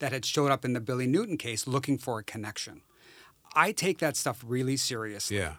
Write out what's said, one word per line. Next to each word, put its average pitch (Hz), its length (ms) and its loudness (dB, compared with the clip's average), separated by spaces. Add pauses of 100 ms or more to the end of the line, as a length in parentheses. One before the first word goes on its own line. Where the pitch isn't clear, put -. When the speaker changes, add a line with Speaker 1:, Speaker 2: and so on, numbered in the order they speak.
Speaker 1:
that 135 120 0
had 131 140 -2
showed 143 240 4
up 131 160 4
in 123 80 2
the 120 60 0
Billy 123 260 0
Newton 175 320 2
case 113 280 -4
looking 131 300 2
for 117 220 -2
a 107 40 -6
connection. 104 600 -10 (720)
I 175 160 6
take 185 260 0
that 151 180 0
stuff 123 300 -2
really 127 300 0
seriously 107 600 -2
Speaker 2:
Yeah. 80 200 -2